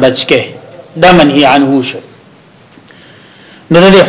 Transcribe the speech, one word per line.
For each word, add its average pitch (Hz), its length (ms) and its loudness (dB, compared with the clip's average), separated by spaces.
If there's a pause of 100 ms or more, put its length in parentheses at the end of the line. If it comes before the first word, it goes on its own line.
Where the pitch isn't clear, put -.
بچ 131 260 -2
کې، 131 120 0 (600)
دا 180 100 2
منهی 147 420 2
عنه 139 180 0 (200)
شو. - 100 -14 (1700)
نو 165 80 2
د 190 140 4
دې 190 160 4